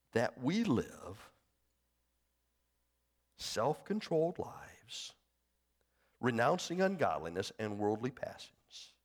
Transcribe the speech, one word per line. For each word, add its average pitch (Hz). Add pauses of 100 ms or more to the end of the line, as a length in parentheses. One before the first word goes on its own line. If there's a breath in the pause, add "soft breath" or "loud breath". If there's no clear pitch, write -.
(120)
that -
we 175
live - (2000)
self-controlled 160
lives, - (1040)
renouncing 143
ungodliness 92
and 104
worldly 110
passions - (120)